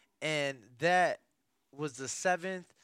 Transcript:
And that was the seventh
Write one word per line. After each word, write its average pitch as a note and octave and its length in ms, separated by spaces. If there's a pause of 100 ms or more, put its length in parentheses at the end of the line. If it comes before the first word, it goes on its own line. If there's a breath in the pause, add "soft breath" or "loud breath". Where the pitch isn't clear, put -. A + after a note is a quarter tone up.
(220 soft breath)
And C#3+ 360 (220)
that E3+ 400 (560)
was C#3+ 180
the C3 140
seventh F3+ 640 (120)